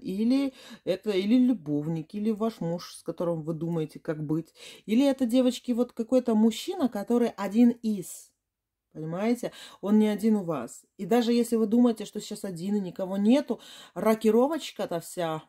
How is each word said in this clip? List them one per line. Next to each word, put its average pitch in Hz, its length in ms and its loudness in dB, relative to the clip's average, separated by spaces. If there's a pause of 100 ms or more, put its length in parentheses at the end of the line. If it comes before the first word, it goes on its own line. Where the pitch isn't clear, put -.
или 247 520 0 (320)
это, 190 260 -4
или 202 260 2
любовник, 160 800 0
или 208 160 -2
ваш 220 300 -4
муж, 170 340 -6
с - 80 -20
которым 170 400 -4
вы 160 100 -4
думаете, 160 460 -6
как 156 240 -8
быть, 156 320 -6 (320)
или 240 180 4
это, 262 220 2
девочки, 247 440 0
вот 247 200 -2
какой-то 247 420 0
мужчина, 233 560 0
который 233 480 0
один 202 320 4 (140)
из, 208 480 -6 (600)
понимаете, 180 600 -4 (300)
он 208 180 4
не 214 80 6
один 214 300 2
у 196 60 -2
вас. 143 380 -6 (160)
И 196 80 -8
даже 233 260 2
если 240 260 2
вы 226 100 2
думаете, 233 380 2
что 208 140 -10
сейчас 202 240 -12
один 190 320 -6
и 208 40 2
никого 190 380 -6
нету, 233 420 2 (340)
рокировочка-то 220 1080 0
вся 160 500 -6